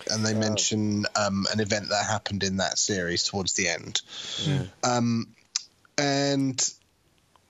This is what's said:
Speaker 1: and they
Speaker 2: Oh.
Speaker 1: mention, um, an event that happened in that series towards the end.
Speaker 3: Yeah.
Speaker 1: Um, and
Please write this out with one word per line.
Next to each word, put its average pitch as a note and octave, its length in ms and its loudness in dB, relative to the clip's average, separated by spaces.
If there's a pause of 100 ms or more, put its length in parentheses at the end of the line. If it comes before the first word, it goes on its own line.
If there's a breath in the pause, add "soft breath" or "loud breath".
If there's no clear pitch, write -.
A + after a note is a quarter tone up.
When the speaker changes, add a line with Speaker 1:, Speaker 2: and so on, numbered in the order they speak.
(100)
Speaker 1:
and A2 140 0
they A2 100 2
Speaker 2:
Oh. A2 40 0
Speaker 1:
mention, G#2+ 680 2 (100)
um, G2 360 2
an G#2+ 80 0
event G2+ 300 0
that G2+ 160 2
happened G2+ 360 -2
in F#2+ 160 0
that F2 200 0
series F2 460 0
towards F#2+ 300 -2
the F#2 140 0
end. - 340 -4 (380 loud breath)
Speaker 3:
Yeah. C#3+ 240 0 (180 loud breath)
Speaker 1:
Um, A#2+ 460 2 (680)
and C#3 640 2 (880)